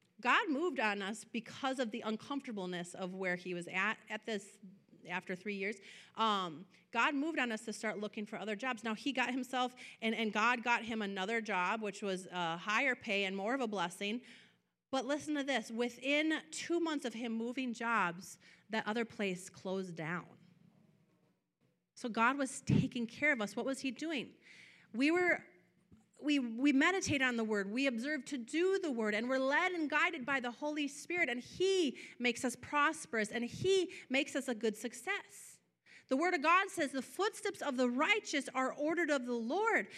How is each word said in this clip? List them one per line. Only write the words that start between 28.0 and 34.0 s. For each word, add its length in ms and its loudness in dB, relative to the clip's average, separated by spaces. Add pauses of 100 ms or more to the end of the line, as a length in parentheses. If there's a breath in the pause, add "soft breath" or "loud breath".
to 120 -6
do 420 2
the 100 -2
word, 240 0
and 140 0
we're 100 2
led 340 2
and 180 -2
guided 340 2
by 160 0
the 100 -2
Holy 360 -2
Spirit, 420 -2
and 120 -2
he 560 2 (220 loud breath)
makes 260 0
us 120 0
prosperous, 720 0
and 140 -4
he 460 2 (180 loud breath)